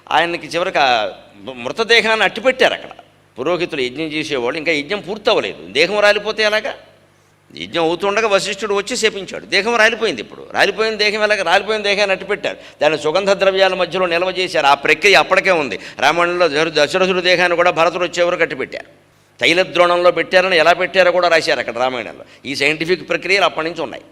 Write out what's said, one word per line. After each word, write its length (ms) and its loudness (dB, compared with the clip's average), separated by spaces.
ఆయనకి 360 0
చివరికి 320 -2
ఆ 340 2
మృతదేహాన్ని 720 0
అట్టిపెట్టారు 500 0
అక్కడ. 140 -12
పురోహితులు 420 -4
యజ్ఞం 260 -6
చేసేవాళ్ళు, 520 -4
ఇంకా 140 -2
యజ్ఞం 280 -4
పూర్తవ్వలేదు, 720 -2
దేహం 260 0
రాలిపోతే 440 2
ఎలాగా? 320 -2
యజ్ఞం 260 -4
అవుతుండగా 460 0
వశిష్ఠుడు 460 -2
వచ్చి 220 -4
శపించాడు, 500 -6
దేహం 300 -2
రాలిపోయింది. 440 0
ఇప్పుడు 320 -14
రాలిపోయిన 420 0
దేహం 280 -2
ఎలాగ? 200 0
రాలిపోయిన 400 0
దేహాన్ని 300 0
అట్టిపెట్టారు, 440 -4
దాన్ని 160 2
సుగంధ 320 0
ద్రవ్యాల 440 2
మధ్యలో 320 -2
నిల్వ 240 0
చేశారు. 360 -2
ఆ 80 6
ప్రక్రియ 400 4
అప్పటికే 360 4
ఉంది. 280 0
రామాయణంలో 500 2
దశ-, 240 0
దశరథుడి 480 0
దేహాన్ని 360 2
కూడా 140 4
భరతుడు 340 0
వచ్చే 180 -2
వరకు 200 0
అట్టిపెట్టారు. 580 -6
తైలద్రోణంలో 720 4
పెట్టారని 460 2
ఎలా 160 6
పెట్టారో 400 2
కూడా 160 2
రాశారు 320 2
అక్కడ 180 -6
రామాయణంలో. 460 -4
ఈ 100 -6
సైంటిఫిక్ 520 -2
ప్రక్రియలు 360 0
అప్పటి 240 -2
నుంచి 140 -8
ఉన్నాయి. 300 -10